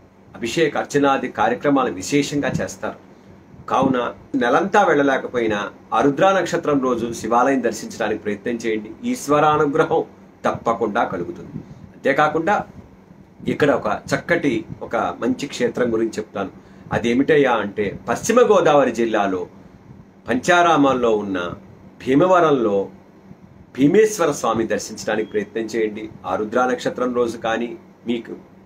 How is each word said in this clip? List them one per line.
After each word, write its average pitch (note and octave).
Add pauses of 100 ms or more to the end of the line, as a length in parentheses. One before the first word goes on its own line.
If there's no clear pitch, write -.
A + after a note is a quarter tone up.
(360)
అభిషేక C#3+
అర్చనాది C3+
కార్యక్రమాలు B2
విశేషంగా C#3+ (100)
చేస్తారు. F#2+ (720)
కావున B2 (200)
నెలంతా C#3
వెళ్ళలేకపోయినా B2 (260)
ఆరుద్రా C#3+
నక్షత్రం E3+
రోజు A#2+
శివాలయం A#2+
దర్శించడానికి G#2+
ప్రయత్నం G#2
చేయండి. A2 (140)
ఈశ్వరానుగ్రహం D3+ (400)
తప్పకుండా A#2
కలుగుతుంది. F2 (440)
అంతేకాకుండా D3+ (840)
ఇక్కడ -
ఒక G#2+ (140)
చక్కటి, - (180)
ఒక A2+
మంచి A2+
క్షేత్రం A#2+
గురించి A2
చెప్తాను. G2+ (420)
అదేమిటయ్యా C3
అంటే, G#2 (100)
పశ్చిమ A3
గోదావరి D#3
జిల్లాలో G2+ (840)
పంచారామాల్లో C3+
ఉన్న F#2 (540)
భీమవరంలో C3+ (880)
భీమేశ్వర E3+
స్వామి A2+
దర్శించడానికి G#2
ప్రయత్నం G#2+
చేయండి. G#2+ (180)
ఆరుద్రా G#2+
నక్షత్రం B2
రోజు A#2+
కానీ, A#2 (300)
మీకు A2+ (340)